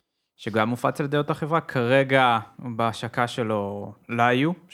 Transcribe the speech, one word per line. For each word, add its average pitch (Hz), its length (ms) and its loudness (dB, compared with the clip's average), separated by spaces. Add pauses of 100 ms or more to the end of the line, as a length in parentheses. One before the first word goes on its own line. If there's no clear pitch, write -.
(360)
שגם 110 320 0
מופץ 127 320 -2
על 147 60 -2
ידי 143 100 -2
אותה 147 180 -2
חברה. 160 260 -2
כרגע 131 800 2 (200)
בהשקה 117 680 -2
שלו 101 680 -4 (160)
לא 117 140 0
היו, 127 300 4 (200)